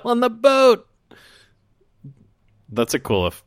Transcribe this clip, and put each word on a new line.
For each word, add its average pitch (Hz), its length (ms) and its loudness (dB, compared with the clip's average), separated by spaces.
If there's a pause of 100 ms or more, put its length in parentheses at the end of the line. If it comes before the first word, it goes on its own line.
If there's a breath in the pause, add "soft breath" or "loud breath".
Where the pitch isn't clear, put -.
on 240 160 -2
the 254 80 -2
boat. 254 580 2 (1800 soft breath)
That's 113 240 -4
a 151 60 -4
cool, 95 280 -2
eff-, - 200 -10